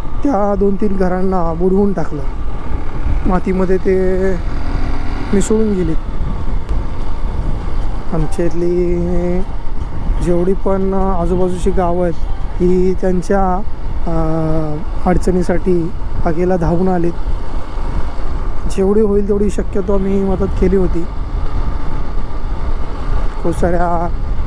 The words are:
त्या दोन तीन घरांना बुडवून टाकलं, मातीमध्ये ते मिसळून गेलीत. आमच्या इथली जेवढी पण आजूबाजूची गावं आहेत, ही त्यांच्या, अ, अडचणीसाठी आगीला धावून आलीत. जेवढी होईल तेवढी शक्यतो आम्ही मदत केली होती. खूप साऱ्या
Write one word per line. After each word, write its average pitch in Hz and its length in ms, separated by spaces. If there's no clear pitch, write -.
त्या 202 320
दोन 202 220
तीन 196 200
घरांना 185 560
बुडवून 190 400
टाकलं, 156 300
मातीमध्ये 185 500
ते 185 560
मिसळून 214 400
गेलीत. 165 240
आमच्या 160 320
इथली 175 540
जेवढी 175 280
पण 196 420
आजूबाजूची 185 760
गावं 175 320
आहेत, 170 120
ही 185 380
त्यांच्या, 185 640
अ, 160 1000
अडचणीसाठी 175 840
आगीला 180 300
धावून 170 320
आलीत. 175 240
जेवढी 196 240
होईल 202 280
तेवढी 202 220
शक्यतो 202 440
आम्ही 196 300
मदत 190 240
केली 185 160
होती. 175 300
खूप 165 180
साऱ्या 175 480